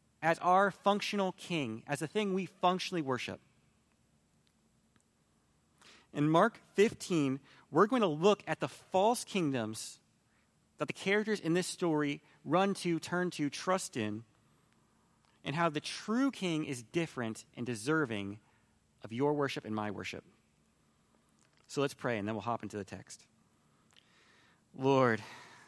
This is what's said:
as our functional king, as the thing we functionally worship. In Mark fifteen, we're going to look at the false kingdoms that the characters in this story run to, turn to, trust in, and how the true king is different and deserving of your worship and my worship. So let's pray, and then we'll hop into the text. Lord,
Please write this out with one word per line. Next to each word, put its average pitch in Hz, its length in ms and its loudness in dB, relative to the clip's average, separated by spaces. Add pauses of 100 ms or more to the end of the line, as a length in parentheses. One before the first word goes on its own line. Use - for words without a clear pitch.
(200)
as 160 200 2
our 185 320 4
functional 202 580 0
king, 127 560 -4
as 143 140 -4
the 156 80 -6
thing 208 260 0
we 190 120 -2
functionally 180 560 0
worship. 123 360 -2 (2750)
In 147 180 2
Mark 180 280 6 (160)
fifteen, 156 680 2 (300)
we're 165 160 6
going 254 140 2
to 202 80 4
look 165 380 4
at 156 140 -2
the 156 80 -2
false 214 540 2
kingdoms 127 760 -4 (800)
that 151 80 -4
the - 80 -8
characters 208 460 0
in 160 120 -2
this 175 140 0
story 151 560 -2 (200)
run 190 320 2
to, 170 240 -2
turn 180 340 -2
to, 147 180 -4
trust - 480 -2
in, 107 260 -4 (1200)
and 139 100 -4
how 170 140 2
the 151 120 -2
true 254 500 -2
king 160 340 -4
is 123 180 -8
different 120 600 -6 (100)
and 120 120 -6
deserving 113 720 -2 (680)
of 104 80 -10
your 143 220 0
worship 143 320 -4
and 110 80 -4
my 107 160 -2
worship. 98 340 -10 (1400)
So 143 140 -2
let's 135 100 0
pray, 120 240 -4
and 101 100 -4
then 110 80 -4
we'll 104 80 -6
hop 117 200 -4
into 107 160 -8
the 98 60 -8
text. - 420 -16 (1500)
Lord, 131 420 4 (480)